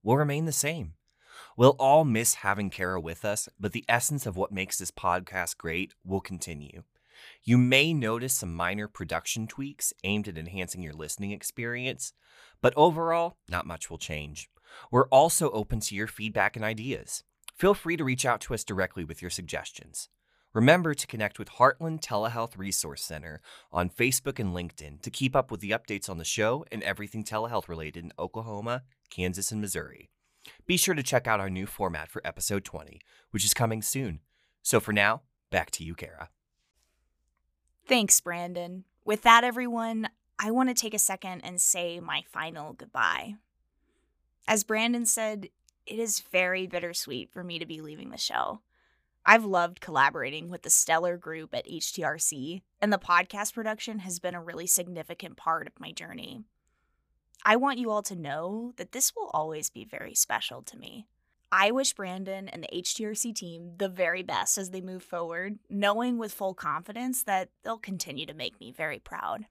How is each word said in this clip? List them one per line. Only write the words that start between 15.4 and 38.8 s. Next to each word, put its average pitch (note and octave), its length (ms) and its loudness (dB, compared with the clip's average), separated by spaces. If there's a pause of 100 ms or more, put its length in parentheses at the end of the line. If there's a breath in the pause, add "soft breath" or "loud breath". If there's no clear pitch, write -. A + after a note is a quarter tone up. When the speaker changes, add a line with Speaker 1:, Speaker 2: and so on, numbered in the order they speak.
Speaker 1:
open G#2+ 300 -2
to G#2 160 -6
your G#2 100 -2
feedback G#2+ 500 0
and A2 80 -6
ideas. A2 600 -6 (320)
Feel G3 180 6
free E3+ 240 -2
to D#3+ 60 -2
reach B2+ 200 0
out A#2 180 2
to - 120 -6
us A2 100 -4
directly F#2 400 -2
with D#2+ 200 -10
your F2 80 -6
suggestions. - 760 -10 (440)
Remember D3+ 400 6
to - 140 -4
connect G#2+ 320 -4
with G#2 100 -8
Heartland D#3+ 520 4
Telehealth A#2 540 -2
Resource F#2 480 -4
Center D#2 380 -12 (300 loud breath)
on F2+ 180 0
Facebook C3 480 0
and G2 160 -2
LinkedIn D#2 480 -10
to - 80 -8
keep C3 260 -2
up C3 140 2
with G#2 100 -6
the G2+ 120 -4
updates G#2+ 400 -4
on E2+ 80 -8
the E2 40 -10
show A2+ 480 0
and A2 120 -8
everything G#2 400 -6
telehealth A2 440 -4
related D#2+ 360 -10
in E2+ 160 -14
Oklahoma, A2 640 -6 (260)
Kansas, F#2 420 -2
and G#2+ 80 -4
Missouri. E2 520 -8 (560 loud breath)
Be F3+ 100 4
sure F#3 160 4
to D3 80 0
check B2+ 240 2
out A2 140 4
our G2 100 -2
new F#2 160 -4
format E2+ 440 -4
for - 140 -10
episode G2 400 -2
twenty, D2+ 380 -16 (300 soft breath)
which G#2 120 0
is - 120 4
coming A2+ 260 0
soon. A2 380 -4 (420)
So - 180 4
for G#2 140 -2
now, G#2 300 4 (260)
back F2+ 220 0
to - 120 -8
you, E2 120 -8
Kara. D#2+ 340 -14 (1600)
Speaker 2:
Thanks, A#3 340 6
Brandon. F3 640 -6 (220)